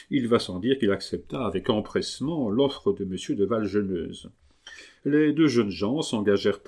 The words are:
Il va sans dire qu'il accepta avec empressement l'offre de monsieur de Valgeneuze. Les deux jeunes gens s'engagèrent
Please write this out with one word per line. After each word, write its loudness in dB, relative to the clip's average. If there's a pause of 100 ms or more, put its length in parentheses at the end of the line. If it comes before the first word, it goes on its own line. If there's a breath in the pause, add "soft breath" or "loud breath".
(100)
Il 0
va 4
sans -4
dire 0
qu'il 2
accepta -4
avec -4
empressement -2
l'offre 0
de -6
monsieur -6
de 2
Valgeneuze. -2 (720 loud breath)
Les 4
deux 6
jeunes 4
gens -2
s'engagèrent 2